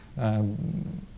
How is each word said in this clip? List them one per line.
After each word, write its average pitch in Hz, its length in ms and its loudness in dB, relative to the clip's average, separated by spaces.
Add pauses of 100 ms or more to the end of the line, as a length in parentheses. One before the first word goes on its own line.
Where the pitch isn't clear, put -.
(180)
е, 107 260 4 (720)